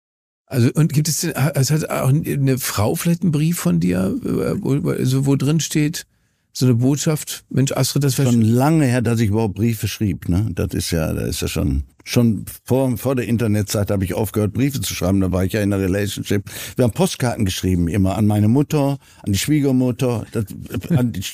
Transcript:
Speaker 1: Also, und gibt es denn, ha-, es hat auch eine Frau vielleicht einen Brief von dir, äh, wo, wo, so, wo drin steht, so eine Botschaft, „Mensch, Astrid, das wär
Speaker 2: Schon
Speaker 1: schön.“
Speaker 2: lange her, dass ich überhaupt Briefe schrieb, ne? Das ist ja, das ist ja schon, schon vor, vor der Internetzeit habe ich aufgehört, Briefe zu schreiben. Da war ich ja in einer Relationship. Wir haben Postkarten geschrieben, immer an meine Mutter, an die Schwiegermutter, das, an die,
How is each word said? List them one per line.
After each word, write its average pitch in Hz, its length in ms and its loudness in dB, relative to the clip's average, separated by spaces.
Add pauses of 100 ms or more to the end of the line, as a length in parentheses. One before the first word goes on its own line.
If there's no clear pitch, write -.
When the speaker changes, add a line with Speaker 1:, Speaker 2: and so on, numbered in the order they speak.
(460)
Speaker 1:
Also, 127 280 2
und 151 200 2
gibt 151 140 2
es 156 120 -2
denn, 175 140 -4
ha-, 147 220 0
es 135 140 2
hat 156 200 0
auch - 180 0
eine 135 500 2
Frau 123 360 0
vielleicht 170 280 0
einen 180 100 2
Brief 156 260 0
von - 220 0
dir, 180 440 0
äh, - 380 -2
wo, 135 200 0
wo, 135 220 -2
so, 135 220 0
wo 139 100 4
drin 147 240 0
steht, 151 460 -2 (480)
so 131 120 0
eine 127 80 6
Botschaft, 139 720 0
„Mensch, 135 240 0
Astrid, 139 320 0
das 131 140 2
wär 135 80 2
Speaker 2:
Schon 120 160 4
Speaker 1:
schön.“ 110 80 4
Speaker 2:
lange 147 340 4
her, 123 160 2
dass 117 200 0
ich 110 100 2
überhaupt 107 240 0
Briefe 110 340 -2
schrieb, - 400 -2
ne? 98 260 2
Das 87 200 -2
ist 87 160 -4
ja, 80 240 0
das 58 160 -4
ist - 100 -6
ja 87 80 -4
schon, 71 360 -2 (200)
schon 113 400 0 (200)
vor, 127 340 0
vor 135 160 -2
der 120 120 -2
Internetzeit 104 640 0
habe 98 140 0
ich 92 80 -4
aufgehört, 107 400 -2
Briefe 135 300 -2
zu - 100 -6
schreiben. 95 300 0
Da 90 100 0
war 92 140 0
ich 92 80 -4
ja 107 80 0
in 101 100 0
einer 98 100 0
Relationship. 101 640 -2 (320)
Wir 127 80 4
haben 120 80 2
Postkarten 120 540 0
geschrieben, 90 420 0
immer 95 300 0
an 107 80 2
meine 104 220 4
Mutter, 139 500 2 (240)
an 104 100 -2
die 95 60 2
Schwiegermutter, 127 960 0
das, 113 120 -4 (460)
an 123 220 2
die, 92 100 -6 (120)